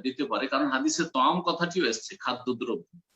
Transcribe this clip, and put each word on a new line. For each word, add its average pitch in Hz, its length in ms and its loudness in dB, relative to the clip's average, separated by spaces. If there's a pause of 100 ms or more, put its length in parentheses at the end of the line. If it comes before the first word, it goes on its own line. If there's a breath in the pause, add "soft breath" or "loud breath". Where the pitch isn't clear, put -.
দিতে 131 220 -2
পারে, 135 220 0
কারণ 139 240 2
হাদিসে 147 340 2
তাম 156 360 2
কথাটিও 170 460 0
এসছে, - 340 -4
খাদ্যদ্রব্য, 120 800 -4 (160)